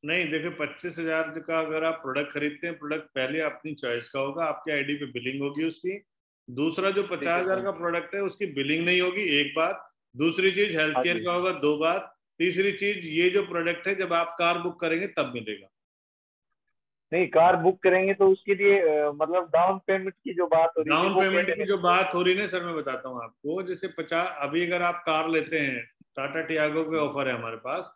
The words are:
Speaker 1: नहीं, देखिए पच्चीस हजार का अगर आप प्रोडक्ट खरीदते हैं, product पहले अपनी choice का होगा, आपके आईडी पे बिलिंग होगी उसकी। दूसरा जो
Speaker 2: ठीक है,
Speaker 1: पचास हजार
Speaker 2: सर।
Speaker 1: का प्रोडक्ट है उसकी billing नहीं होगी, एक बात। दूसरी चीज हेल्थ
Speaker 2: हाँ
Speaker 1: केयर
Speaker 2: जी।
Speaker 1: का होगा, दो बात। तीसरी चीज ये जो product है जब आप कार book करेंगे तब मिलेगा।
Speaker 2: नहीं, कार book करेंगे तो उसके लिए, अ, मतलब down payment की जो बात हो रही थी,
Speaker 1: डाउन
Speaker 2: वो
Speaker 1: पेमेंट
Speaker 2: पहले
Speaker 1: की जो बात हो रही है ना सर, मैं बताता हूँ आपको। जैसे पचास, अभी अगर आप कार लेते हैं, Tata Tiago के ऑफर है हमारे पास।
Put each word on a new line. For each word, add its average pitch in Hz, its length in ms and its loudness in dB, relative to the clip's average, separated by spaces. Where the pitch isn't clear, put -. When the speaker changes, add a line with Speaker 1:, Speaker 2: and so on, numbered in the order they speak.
Speaker 1:
नहीं, 160 260 0
देखिए 160 180 -2
पच्चीस 147 500 -8
हजार 160 240 0
का 160 360 -4
अगर 156 240 -2
आप 165 100 0
प्रोडक्ट 143 380 -4
खरीदते 147 360 -4
हैं, 170 100 -8
product 151 260 -6
पहले 139 380 -4
अपनी 156 320 -6
choice 120 360 -4
का 139 100 -6
होगा, 143 260 -2
आपके 156 260 -4
आईडी 143 240 -2
पे 143 100 -8
बिलिंग 127 360 -6
होगी 143 240 -4
उसकी। 180 380 -6
दूसरा 160 420 0
जो 196 100 0
Speaker 2:
ठीक 180 100 -4
है, 175 60 -4
Speaker 1:
पचास 170 260 0
हजार 190 140 0
Speaker 2:
सर। 185 60 -4
Speaker 1:
का 196 80 -2
प्रोडक्ट 170 440 -4
है 202 60 -2
उसकी 196 240 -4
billing 151 400 -2
नहीं 180 160 4
होगी, 180 200 0
एक 147 340 2
बात। 165 360 -2
दूसरी 165 360 2
चीज 190 240 0
हेल्थ 156 200 2
Speaker 2:
हाँ 131 80 2
Speaker 1:
केयर 175 140 2
Speaker 2:
जी। 175 80 -4
Speaker 1:
का 175 80 0
होगा, 180 180 0
दो 147 260 2
बात। 165 380 -2
तीसरी 185 340 2
चीज 196 340 -2
ये 165 240 2
जो 190 140 2
product 170 440 -2
है 196 80 0
जब 180 180 -2
आप 165 260 0
कार 175 200 2
book 175 200 -6
करेंगे 170 280 -2
तब 131 280 -4
मिलेगा। 104 320 -10
Speaker 2:
नहीं, 170 140 2
कार 170 280 6
book 180 280 2
करेंगे 190 300 4
तो 196 160 6
उसके 190 260 2
लिए, 196 260 6
अ, 151 340 2
मतलब 165 320 0
down 180 400 2
payment 190 260 -2
की - 200 -10
जो 175 140 0
बात 160 300 4
हो 160 40 0
रही 151 40 0
थी, 151 40 -6
Speaker 1:
डाउन 180 240 4
Speaker 2:
वो 190 80 4
Speaker 1:
पेमेंट 185 260 2
Speaker 2:
पहले 165 100 -2
Speaker 1:
की - 100 -4
जो 196 100 2
बात 180 360 4
हो 175 80 0
रही 185 120 4
है 190 60 0
ना 208 80 -2
सर, 175 160 -4
मैं 170 120 -6
बताता 131 340 -6
हूँ 123 140 -10
आपको। 156 400 -8
जैसे 180 240 -8
पचास, 165 520 -4
अभी 147 260 -2
अगर 175 160 -2
आप 175 240 -2
कार 160 240 0
लेते 156 280 0
हैं, 131 280 -2
Tata 143 260 -6
Tiago 156 420 0
के 156 140 -2
ऑफर 139 300 -2
है 127 60 0
हमारे 113 240 -6
पास। 143 260 -8